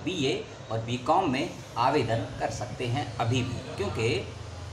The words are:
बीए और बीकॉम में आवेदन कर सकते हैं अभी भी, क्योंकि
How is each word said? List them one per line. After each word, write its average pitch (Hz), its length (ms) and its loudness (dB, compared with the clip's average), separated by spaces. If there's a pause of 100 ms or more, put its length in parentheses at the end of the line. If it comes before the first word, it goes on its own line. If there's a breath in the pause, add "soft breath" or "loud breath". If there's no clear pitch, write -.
बीए 143 400 0 (280)
और 113 60 0
बीकॉम 139 520 4
में 147 200 2 (260)
आवेदन 120 400 4
कर - 340 -2
सकते - 360 -4
हैं 135 300 -2
अभी 120 260 2
भी, - 340 -4
क्योंकि 127 500 0 (460)